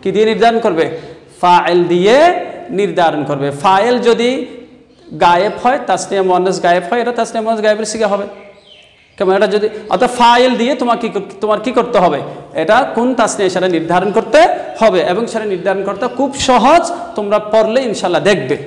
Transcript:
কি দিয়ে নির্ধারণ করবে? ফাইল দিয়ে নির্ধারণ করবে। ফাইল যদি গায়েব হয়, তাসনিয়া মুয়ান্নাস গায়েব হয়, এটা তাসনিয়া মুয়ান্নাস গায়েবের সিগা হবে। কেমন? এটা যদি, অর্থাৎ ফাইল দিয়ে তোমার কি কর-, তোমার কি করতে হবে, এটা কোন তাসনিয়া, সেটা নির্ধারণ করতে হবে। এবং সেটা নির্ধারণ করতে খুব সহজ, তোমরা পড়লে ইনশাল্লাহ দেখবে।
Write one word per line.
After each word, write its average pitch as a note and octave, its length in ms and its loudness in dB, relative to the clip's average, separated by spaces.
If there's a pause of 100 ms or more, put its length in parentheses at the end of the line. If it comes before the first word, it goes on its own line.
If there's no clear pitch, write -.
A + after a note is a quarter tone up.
কি F#3+ 100 -2
দিয়ে G#3+ 140 2
নির্ধারণ A3 320 2
করবে? E3 320 0 (500)
ফাইল F3 440 4
দিয়ে G#3+ 500 4 (360)
নির্ধারণ E3+ 540 0
করবে। C#3+ 260 -4
ফাইল G3+ 480 2
যদি A#3 480 0 (760)
গায়েব F3+ 320 4 (100)
হয়, C4 240 0
তাসনিয়া F#3+ 360 -2
মুয়ান্নাস F3+ 400 0
গায়েব F3+ 280 2
হয়, A#3+ 100 0
এটা A#3 120 -2
তাসনিয়া A3+ 300 -4
মুয়ান্নাস A3 220 -2
গায়েবের G#3+ 200 0
সিগা A3 220 -2
হবে। G3+ 180 -2 (920)
কেমন? F#3+ 140 0
এটা G3+ 140 2
যদি, G3+ 220 0 (200)
অর্থাৎ A#3+ 220 0
ফাইল A#3+ 460 4
দিয়ে A#3+ 180 0
তোমার A#3+ 240 -2
কি A3+ 100 -6
কর-, F#3+ 320 -8
তোমার G#3 200 -2
কি B3+ 120 -4
করতে A3 260 0
হবে, D#3 220 2 (340)
এটা A3 400 2
কোন A#3+ 200 0
তাসনিয়া, G#3 360 0
সেটা F#3 180 -2
নির্ধারণ F3 440 0
করতে D4+ 340 4 (340)
হবে। F#3+ 200 4
এবং F#3 260 -2
সেটা A3 180 -6
নির্ধারণ F#3+ 400 -2
করতে G3+ 240 -4
খুব C4 260 -2
সহজ, C4+ 580 2 (220)
তোমরা G#3 240 -2
পড়লে A3 440 0
ইনশাল্লাহ F3+ 400 -2
দেখবে। D3 340 0 (100)